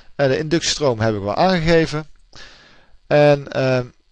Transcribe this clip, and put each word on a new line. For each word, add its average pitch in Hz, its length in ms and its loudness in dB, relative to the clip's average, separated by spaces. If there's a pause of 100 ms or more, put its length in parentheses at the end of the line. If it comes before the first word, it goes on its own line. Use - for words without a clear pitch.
(160)
Eh, 139 120 0
de 131 100 0
inductiestroom 147 640 -2
heb 110 160 0
ik 101 60 -6
wel 101 140 -4
aangegeven. 165 720 0 (1000)
En, 147 440 2
ehm, 131 340 -2 (260)